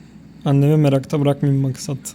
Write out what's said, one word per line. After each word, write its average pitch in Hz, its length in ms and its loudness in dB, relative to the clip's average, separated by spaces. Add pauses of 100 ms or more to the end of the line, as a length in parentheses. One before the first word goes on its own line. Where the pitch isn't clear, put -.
(460)
Annemi 143 320 2
merakta 143 440 0
bırakmayayım 139 400 0
maksat. 135 360 -6 (180)